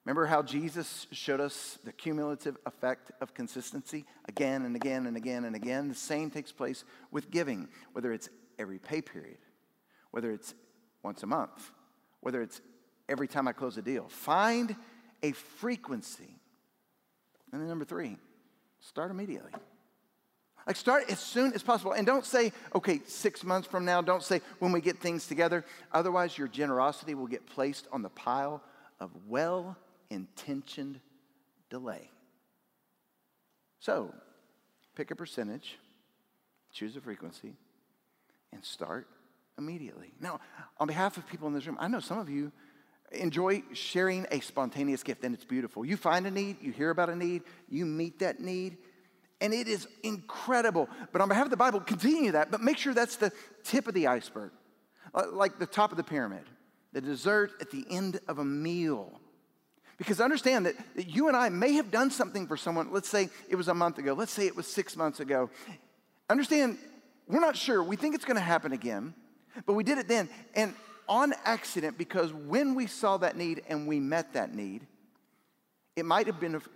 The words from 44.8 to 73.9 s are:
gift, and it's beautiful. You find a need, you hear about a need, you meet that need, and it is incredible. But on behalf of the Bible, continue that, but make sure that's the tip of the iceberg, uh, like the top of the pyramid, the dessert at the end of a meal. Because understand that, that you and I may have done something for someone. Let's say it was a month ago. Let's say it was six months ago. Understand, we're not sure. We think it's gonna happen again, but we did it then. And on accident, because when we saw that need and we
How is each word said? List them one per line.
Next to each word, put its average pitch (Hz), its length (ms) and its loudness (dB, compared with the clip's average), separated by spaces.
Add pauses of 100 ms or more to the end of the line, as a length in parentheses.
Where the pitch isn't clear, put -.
gift, 127 220 -6
and 120 100 -2
it's - 100 -10
beautiful. 120 380 -4
You 165 140 0
find 180 300 4
a 196 40 -2
need, 196 300 -4
you 135 120 -6
hear 147 180 0
about 170 180 2
a 170 80 -4
need, 175 260 -2 (240)
you 165 200 -2
meet 160 320 -4
that 180 200 0
need, 185 380 -6 (640)
and 208 140 2
it 240 120 -2
is 208 220 -4 (140)
incredible. 214 880 2 (220)
But 185 100 4
on 196 60 6
behalf 208 160 6
of 277 60 0
the 240 60 4
Bible, 233 240 6
continue 220 520 4
that, 156 180 6
but 214 100 0
make 269 160 4
sure 277 160 -2
that's 233 240 2
the 208 160 4 (300)
tip 247 240 2
of 220 80 -4
the 160 140 6
iceberg, 110 440 0 (600)
uh, 180 180 2
like 190 260 2
the 175 80 0
top 208 240 4
of 175 60 -6
the 165 80 0
pyramid, 107 400 -4 (480)
the 135 80 -4
dessert 175 520 2 (100)
at - 80 -10
the 135 180 -8
end 185 400 -2
of 147 100 -4
a 147 60 -2
meal. 151 800 -2 (760)
Because 196 240 0
understand 254 460 4
that, - 100 0 (180)
that 180 140 -4
you 247 200 4
and 262 80 6
I 247 120 6
may 202 260 4
have 269 160 2
done 247 200 4
something 202 360 -2
for 147 120 -2
someone. 170 340 0
Let's 196 160 0
say 196 220 2 (180)
it 185 80 2
was 180 120 0
a 180 60 4
month 170 220 4
ago. 139 160 0
Let's 208 200 -2
say 202 140 2
it 170 80 0
was 170 120 -6
six - 300 -4
months 156 220 0
ago. 135 320 2 (800)
Understand, 269 500 4 (480)
we're 226 140 4
not 320 160 6
sure. 214 260 4
We 185 140 0
think 302 180 0
it's - 120 -4
gonna 233 140 4
happen 170 320 4
again, 120 420 -4 (500)
but 202 80 4
we 208 100 4
did 277 140 4
it 220 120 -2
then. 220 200 4 (260)
And 202 220 2 (320)
on 262 240 4 (120)
accident, 185 520 0
because 170 380 0
when 208 400 2
we 254 120 0
saw 196 300 2
that 180 180 2
need 165 320 -2
and 151 220 -2
we 151 100 2